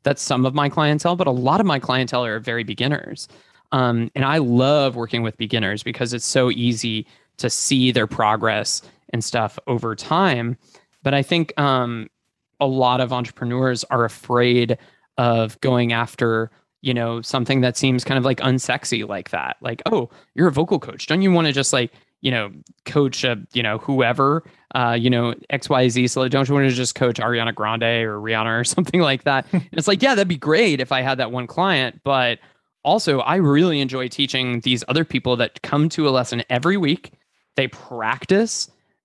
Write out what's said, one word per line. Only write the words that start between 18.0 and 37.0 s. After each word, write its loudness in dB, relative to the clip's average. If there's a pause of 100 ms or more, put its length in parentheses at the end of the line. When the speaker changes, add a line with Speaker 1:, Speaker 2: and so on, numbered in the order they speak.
Speaker 1:
kind 0
of, 0
like, 0
unsexy -2
like -8
that. -6
Like, -8
Oh, 0 (240)
you're 4
a 0
vocal 0
coach. -12
Don't 2
you 4
wanna 4
just, 0
like, 0 (300)
you 0
know, -2 (360)
coach 0
a, 2 (160)
you -2
know, -2
whoever, 2 (300)
uh, 2
you 2
know, 0 (160)
X -6
Y 4
Z. 2
So 0
don't 0
you 0
wanna 4
just -2
coach 0
Ariana -2
Grande -2
or -2
Rihanna -2
or 0
<laughs> -
something 0
like 0
that? 0
Speaker 2:
<laughs> -6
Speaker 1:
And 0
it's -2
like, 2
yeah, 4
that'd 2
be -2
great 2
if -2
I 0
had -2
that -2
one -6
client, 0
but 0 (460)
also 2
I 0
really 4
enjoy -4
teaching -2
these 0
other 2
people -2
that -4
come 2
to 0
a 2
lesson 0
every 2
week. -2 (440)